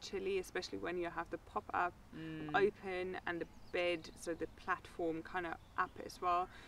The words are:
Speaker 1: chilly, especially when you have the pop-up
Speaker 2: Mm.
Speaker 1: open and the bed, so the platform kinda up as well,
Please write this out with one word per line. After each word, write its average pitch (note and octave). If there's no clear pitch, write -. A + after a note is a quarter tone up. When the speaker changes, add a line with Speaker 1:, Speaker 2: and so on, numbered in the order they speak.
Speaker 1:
chilly, F#3+
especially F#3
when F3+
you E3+
have E3
the E3
pop-up F3+
Speaker 2:
Mm. D#3
Speaker 1:
open F#3
and E3+
the D#3+
bed, F3
so E3+
the D#3+
platform E3
kinda E3+
up F#3
as -
well, F3+